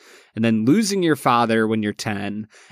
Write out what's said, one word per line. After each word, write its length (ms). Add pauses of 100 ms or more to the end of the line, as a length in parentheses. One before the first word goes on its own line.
(360)
and 80
then 220
losing 360
your 140
father 500
when 160
you're 120
ten, 520 (260)